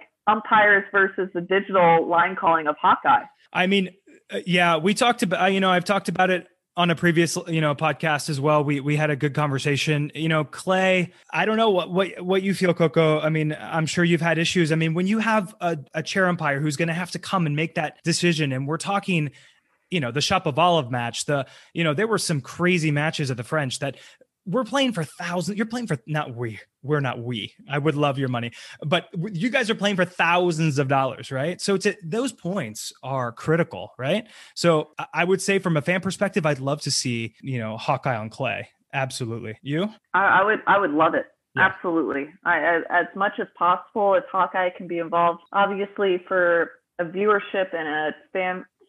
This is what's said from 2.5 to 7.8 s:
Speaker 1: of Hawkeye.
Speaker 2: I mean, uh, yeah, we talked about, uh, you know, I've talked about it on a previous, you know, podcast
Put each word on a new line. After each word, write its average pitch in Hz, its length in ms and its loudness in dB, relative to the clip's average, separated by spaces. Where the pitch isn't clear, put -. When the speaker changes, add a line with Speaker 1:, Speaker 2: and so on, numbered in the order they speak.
Speaker 1:
of 151 140 0
Hawkeye. - 420 4
Speaker 2:
I 185 120 0
mean, 190 240 2
uh, 202 140 -6
yeah, 175 320 4
we 185 160 0
talked 240 300 2
about, 175 180 -2
uh, 185 40 2
you 190 160 2
know, 190 100 4
I've 180 140 2
talked 196 240 -2
about 185 200 2
it 180 180 -2
on 175 160 2
a 160 40 2
previous, 170 420 2
you 160 140 0
know, 151 120 2
podcast 151 560 -2